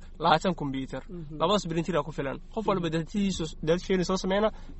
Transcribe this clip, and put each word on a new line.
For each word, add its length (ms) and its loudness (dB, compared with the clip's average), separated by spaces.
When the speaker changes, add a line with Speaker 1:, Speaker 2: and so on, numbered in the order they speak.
Speaker 1:
labaatan 360 4
computer. 520 -4
Speaker 2:
Mhm. 320 -10
Speaker 1:
Labadaas 280 4
printer 280 0
aa 80 4
ku 80 -6
filan. 260 -4
Qof 160 -2
walba 220 2
Speaker 2:
Mhm. 40 -2
Speaker 1:
datidiisu, 500 0
data 160 4
sharing 240 0
soo 140 2
sameynaa, 340 2